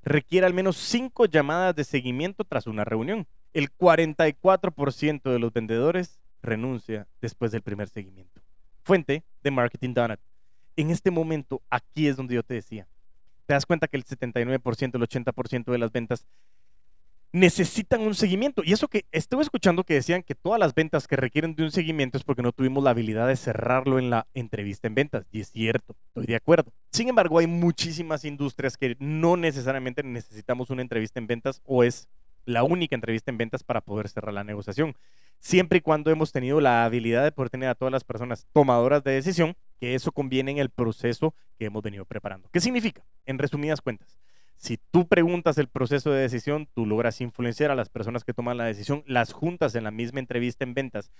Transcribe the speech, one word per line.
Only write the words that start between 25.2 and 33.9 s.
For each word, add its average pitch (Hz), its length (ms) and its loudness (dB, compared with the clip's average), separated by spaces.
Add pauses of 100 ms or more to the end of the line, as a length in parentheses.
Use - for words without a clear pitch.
Y 110 80 -8
es 98 100 -10
cierto, 110 460 -4 (100)
estoy - 200 -8
de 117 100 0
acuerdo. - 360 2 (200)
Sin 233 160 0
embargo, 175 320 4
hay 165 80 4
muchísimas 165 760 -2
industrias 139 520 -6
que 123 240 -2
no 156 360 2
necesariamente 135 680 -2
necesitamos 120 680 -6
una 127 120 -4
entrevista 117 360 -4
en 113 80 -8
ventas 120 380 -4
o 127 180 4
es 120 260 2 (360)
la 120 180 0
única 165 320 0
entrevista 117 380 -4
en 113 60 -6
ventas 117 260 -4
para 113 160 -2
poder 104 280 -6